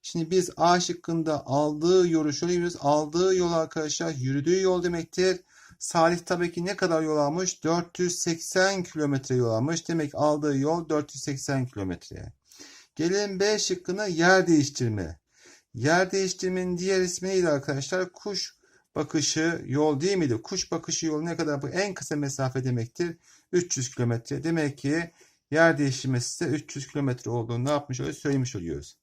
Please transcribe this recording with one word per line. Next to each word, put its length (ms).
Şimdi 300
biz 260
A 220
şıkkında 640
aldığı 640
yolu 260
şöyle 200
biliyoruz. 260
Aldığı 560
yol 180
arkadaşlar 600
yürüdüğü 480
yol 220
demektir. 560
Salih 460
tabii 260
ki 140
ne 100
kadar 260
yol 160
almış? 460
Dört 360
yüz 200
seksen 640
kilometre 520
yol 140
almış. 380
Demek 280
aldığı 420
yol 320
dört 260
yüz 80
seksen 420
kilometre. 680
Gelelim 440
B 200
şıkkına, 460
yer 420
değiştirme. 720
Yer 380
değiştirmenin 680
diğer 240
ismi 280
neydi 200
arkadaşlar? 640
Kuş 420
bakışı 720
yol 360
değil 160
miydi? 240
Kuş 300
bakışı 340
yolu 200
ne 120
kadar? 240
Bu 80
en 240
kısa 220
mesafe 480
demektir. 540
Üç 260
yüz 180
kilometre. 480
Demek 340
ki 340
yer 260
değiştirmesi 500
ise 180
üç 300
yüz 120
kilometre 440
olduğunu 340
ne 40
yapmış 300
oluyoruz? 200
Söylemiş 360
oluyoruz. 480